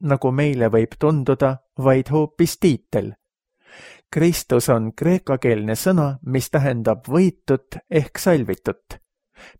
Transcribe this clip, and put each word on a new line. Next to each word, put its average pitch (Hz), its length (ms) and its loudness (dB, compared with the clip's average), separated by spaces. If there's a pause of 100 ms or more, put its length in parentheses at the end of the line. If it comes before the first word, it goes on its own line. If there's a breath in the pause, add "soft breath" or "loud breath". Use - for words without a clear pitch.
nagu 139 320 0
meile 131 400 0
võib 113 260 2
tunduda, 139 580 0 (280)
vaid 131 260 2
hoopis 156 480 0
tiitel. 107 540 -2 (1000 loud breath)
Kristus 160 580 0
on 113 280 0
kreekakeelne 123 800 0
sõna, 151 400 0 (100)
mis 127 240 -4
tähendab 123 580 0
võitut 156 680 0 (140)
ehk - 280 -2
salvitut. 113 800 -2 (600 loud breath)